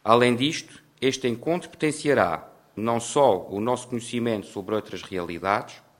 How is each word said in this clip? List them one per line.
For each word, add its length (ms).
Além 360
disto, 440
este 260
encontro 420
potenciará 800
não 200
só 480
o 140
nosso 300
conhecimento 560
sobre 280
outras 280
realidades 800